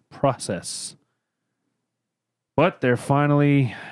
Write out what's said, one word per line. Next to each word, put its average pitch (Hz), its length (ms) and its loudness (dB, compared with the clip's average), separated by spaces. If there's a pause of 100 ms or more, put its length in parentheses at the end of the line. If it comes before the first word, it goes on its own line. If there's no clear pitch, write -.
process. - 880 -6 (1600)
But 170 240 0
there 123 160 2
finally 143 800 2 (180)